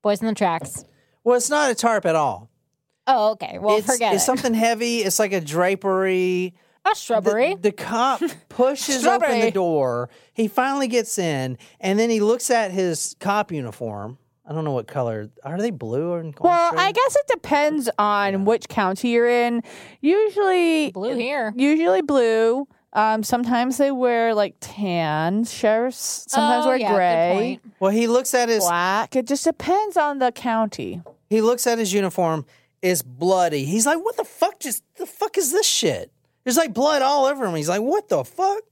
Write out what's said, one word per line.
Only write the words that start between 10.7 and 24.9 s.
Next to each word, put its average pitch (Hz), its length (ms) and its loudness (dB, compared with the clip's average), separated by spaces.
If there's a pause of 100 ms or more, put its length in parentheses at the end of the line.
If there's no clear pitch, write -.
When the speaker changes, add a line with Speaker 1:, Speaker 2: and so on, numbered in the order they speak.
Speaker 2:
gets 226 300 -2
in, 135 380 -2 (240)
and 190 200 0
then 233 100 2
he 226 100 2
looks 233 300 0
at 220 220 0
his 180 480 -2
cop 202 320 -2
uniform. 113 680 -8 (300)
I 151 40 -10
don't 156 120 -6
know 147 80 -4
what 120 140 -4
color. 110 420 -6 (160)
Are 160 140 -8
they 226 120 -2
blue 139 420 -6
or 170 80 -4
in 160 200 -12
Speaker 3:
Well, 339 320 2
Speaker 2:
orange? 339 80 0
Speaker 3:
I 392 120 2
guess 508 240 2
it 571 100 2
depends 302 720 0
on 202 340 2
Speaker 2:
Yeah. 190 120 -2
Speaker 3:
which 220 240 0
county 196 400 -2
you're 233 200 4
in. 240 340 2 (380)
Usually 359 920 2
Speaker 1:
Blue 208 240 -4
here. 240 400 -2
Speaker 3:
Usually 320 460 2
blue. 240 680 2 (240)
Um, 220 300 0
sometimes 247 540 0
they 277 140 2
wear, 233 440 2
like, 208 260 0
tan 175 840 -2